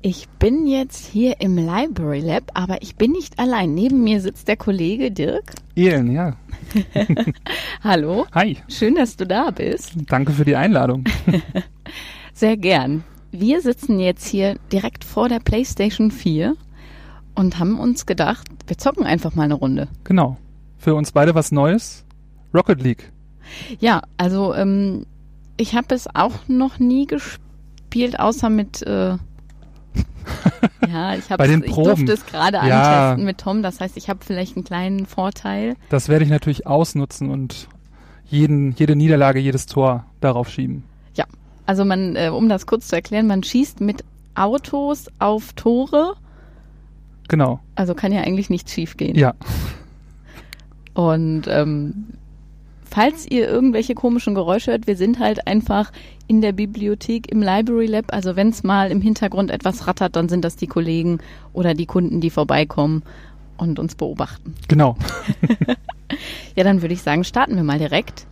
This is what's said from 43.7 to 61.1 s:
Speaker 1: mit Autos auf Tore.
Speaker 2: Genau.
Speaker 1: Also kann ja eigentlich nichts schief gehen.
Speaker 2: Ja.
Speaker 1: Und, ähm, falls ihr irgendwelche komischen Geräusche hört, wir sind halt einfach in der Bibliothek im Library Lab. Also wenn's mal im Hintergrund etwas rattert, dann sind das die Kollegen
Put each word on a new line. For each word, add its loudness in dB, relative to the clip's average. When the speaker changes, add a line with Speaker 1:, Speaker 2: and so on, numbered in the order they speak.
Speaker 1:
mit -2
Autos -2
auf -2
Tore. 2
Speaker 2:
Genau. 2
Speaker 1:
Also 0
kann 0
ja 0
eigentlich -2
nichts -4
schief -6
gehen. -2
Speaker 2:
Ja. 4
Speaker 1:
Und, 2
ähm, -2
falls 0
ihr 2
irgendwelche 2
komischen 0
Geräusche 0
hört, -2
wir 0
sind 0
halt -2
einfach 0
in 4
der 2
Bibliothek -4
im 0
Library 2
Lab. -2
Also -4
wenn's 2
mal 2
im 0
Hintergrund 0
etwas -4
rattert, -2
dann 0
sind 0
das -4
die -6
Kollegen -2